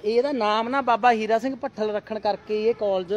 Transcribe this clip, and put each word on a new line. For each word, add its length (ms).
ਇਹਦਾ 260
ਨਾਮ 380
ਨਾ 120
ਬਾਬਾ 300
ਹੀਰਾ 280
ਸਿੰਘ 160
ਭੱਠਲ 360
ਰੱਖਣ 280
ਕਰਕੇ 460
ਇਹ 80
college 440